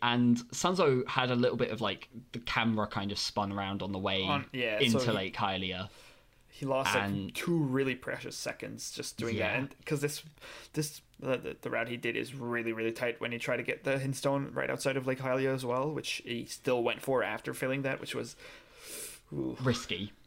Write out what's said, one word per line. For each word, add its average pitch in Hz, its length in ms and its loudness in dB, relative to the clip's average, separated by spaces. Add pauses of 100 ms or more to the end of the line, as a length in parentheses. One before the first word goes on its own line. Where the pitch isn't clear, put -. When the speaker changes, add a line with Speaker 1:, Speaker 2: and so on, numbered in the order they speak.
Speaker 1:
And 120 360 6 (120)
Sanzo 165 580 4
had 127 220 2
a 123 40 2
little 123 220 4
bit 113 140 0
of, 110 100 -4
like, 101 280 -2 (240)
the 120 80 -6
camera 110 460 2
kind 98 260 -2
of 101 60 -4
spun 101 340 0
around 98 300 -2
on 95 100 -4
the 95 60 -2
way 95 240 2
Speaker 2:
On, 135 300 0
yeah, 117 260 0
Speaker 1:
into 117 220 6
Speaker 2:
so 123 60 2
he 113 60 4
Speaker 1:
Lake 95 240 -2
Hylia. 92 520 -2 (600)
Speaker 2:
he - 180 -12
lost, 165 280 2
like, 202 100 2
Speaker 1:
And 202 300 -4
Speaker 2:
two 170 240 0
really 131 380 2
precious 127 400 -8
seconds - 560 -8
just - 240 -8
doing 117 200 -2
that. 104 40 0 (120)
Speaker 1:
Yeah. 120 60 0
Speaker 2:
And 135 160 -4 (100)
'cause 143 160 -2
this, 147 220 -2 (500)
this, - 300 -4 (160)
the, 131 180 0
the, - 260 -6
the - 80 -4
route 117 180 0
he 120 80 -4
did 117 200 -2
is 120 180 -4
really, 120 380 -2
really 113 200 0
tight 120 280 -2
when 120 120 -4
he 117 60 -4
tried 123 200 0
to 120 60 -4
get 127 200 -2
the 135 140 2
Hindstone 139 560 0
right 131 160 0
outside 131 260 0
of 127 100 -2
Lake 131 120 0
Hylia 135 340 2
as 131 120 -2
well, 127 280 0
which - 320 -4
he 120 220 -4
still 123 380 2
went 113 180 2
for 127 220 4
after 107 300 -2
failing 135 280 0
that, 135 180 -2
which - 140 -6
was, 120 220 -6 (960)
ooh. 127 300 -2
Speaker 1:
Risky. 101 500 0 (140)